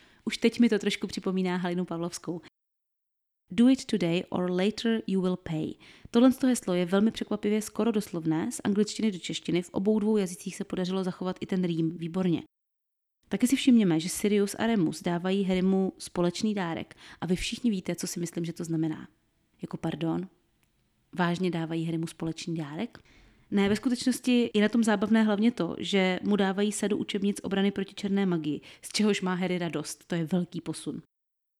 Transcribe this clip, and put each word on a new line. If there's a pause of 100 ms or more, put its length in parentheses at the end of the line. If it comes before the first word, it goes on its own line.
(260)
Už
teď
mi
to
trošku
připomíná
Halinu
Pavlovskou. (1080)
„Do
it
today
or
later
you
will
pay.“ (360)
Tohle (140)
heslo
je
velmi
překvapivě
skoro
doslovné
z
angličtiny
do
češtiny
v
obou
dvou
jazycích
se
podařilo
zachovat
i
ten
rým
výborně. (840)
Taky
si
všimněme,
že
Sirius
a
Remus
dávají
Harrymu
společný
dárek (240)
a
vy
všichni
víte,
co
si
myslím,
že
to
znamená. (540)
Jako
pardon? (840)
Vážně
dávají
Harrymu
společný
dárek? (540)
Ne,
ve
skutečnosti
je
na
tom
zábavné
hlavně
to,
že
mu
dávají
sadu
učebnic
obrany
proti
černé
magii, (220)
z
čehož
má
Harry
radost.
To
je
velký
posun. (580)